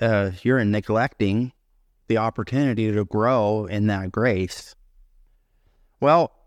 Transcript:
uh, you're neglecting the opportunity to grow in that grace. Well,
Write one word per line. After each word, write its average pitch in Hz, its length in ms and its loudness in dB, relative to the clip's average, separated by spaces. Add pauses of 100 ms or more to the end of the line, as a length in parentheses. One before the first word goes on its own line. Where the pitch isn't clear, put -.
uh, 101 300 0 (100)
you're 127 220 2
neglecting 107 880 -2 (560)
the 113 100 2
opportunity 113 720 -2
to 104 140 0
grow 107 580 0
in 104 220 -2
that 95 260 -2
grace. 104 640 -2 (1200)
Well, 151 320 4 (160)